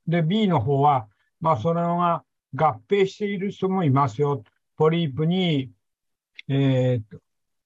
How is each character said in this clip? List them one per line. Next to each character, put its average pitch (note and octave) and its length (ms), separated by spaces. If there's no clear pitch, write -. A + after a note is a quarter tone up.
で、 E3+ 160
B G3+ 260
の D#3+ 120
方 C#3 200
は、 C#3 280
ま D#3+ 120
あ、 - 60
そ E3 160
れ E3+ 80
が E3+ 420
合 D#3 340
併 G3+ 180
し - 120
て G#3 80
い G3+ 120
る G3 120
人 - 180
も F#3+ 160
い C#3+ 60
ま C#3 180
す A2 120
よ。 C#3+ 220
ポ D#3 120
リ E3 220
ー A#2+ 60
プ D#3 100
に、 E3 440
え C3 540
っ - 60
と、 - 100